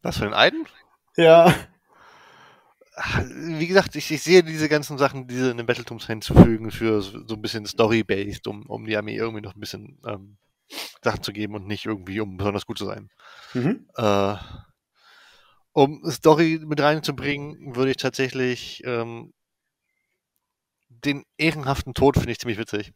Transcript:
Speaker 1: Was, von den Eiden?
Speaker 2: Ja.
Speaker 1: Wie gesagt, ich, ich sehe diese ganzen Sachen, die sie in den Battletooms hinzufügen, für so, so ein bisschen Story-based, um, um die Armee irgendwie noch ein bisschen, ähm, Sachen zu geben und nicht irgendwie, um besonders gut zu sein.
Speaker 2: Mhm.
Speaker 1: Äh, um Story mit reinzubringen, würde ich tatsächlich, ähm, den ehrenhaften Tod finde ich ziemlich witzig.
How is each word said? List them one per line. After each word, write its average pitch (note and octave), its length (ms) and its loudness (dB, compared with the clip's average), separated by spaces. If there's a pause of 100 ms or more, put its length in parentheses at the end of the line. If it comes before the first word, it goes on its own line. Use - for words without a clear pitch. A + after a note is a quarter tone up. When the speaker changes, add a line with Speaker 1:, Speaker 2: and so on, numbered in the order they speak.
Speaker 1:
Was, - 160 -6
von G#2+ 120 -4
den G#2+ 40 -8
Eiden? A3 340 2 (480)
Speaker 2:
Ja. E3 380 8 (1800)
Speaker 1:
Wie D#3+ 320 -6
gesagt, F#3 280 2
ich, D3 140 -8
ich D3+ 140 -4
sehe F3+ 200 8
diese D#3+ 240 -2
ganzen D3 300 0
Sachen, C3 300 0
die B2 80 -10
sie B2+ 160 0
in A#2 60 -6
den A#2 100 -8
Battletooms A#2 400 -4
hinzufügen, A2 640 6
für A2 320 0
so, G2 240 -14
so A2 80 -8
ein G#2+ 80 -14
bisschen G#2+ 240 -6
Story-based, G#2+ 800 0
um, G#2 200 -12
um A2 180 -12
die A2 120 -4
Armee G#2+ 180 -6
irgendwie A2 260 -6
noch G2+ 140 -16
ein G#2 40 -20
bisschen, G#2 480 -14
ähm, G2+ 300 -14 (680)
Sachen G#2+ 180 -2
zu - 120 -8
geben G#2 200 -8
und G2+ 140 -12
nicht G#2 180 -8
irgendwie, G2 340 -6
um G2 180 -8
besonders G2+ 280 -4
gut - 140 -12
zu G#2 60 -6
sein. G#2 260 -12 (420)
Speaker 2:
Mhm. C3 420 -2
Speaker 1:
Äh, G2+ 400 0 (1400)
um C#3+ 360 2
Story D#3+ 560 4
mit D3+ 160 -4
reinzubringen, C#3+ 960 -4
würde C3 160 2
ich B2+ 60 -2
tatsächlich, B2+ 880 -4
ähm, A#2 480 -8 (1600)
den C#3 340 -6 (140)
ehrenhaften C#3+ 560 -2
Tod C3+ 220 4
finde A#2+ 160 0
ich A2 80 -8
ziemlich A#2 180 -6
witzig. G#2+ 380 -8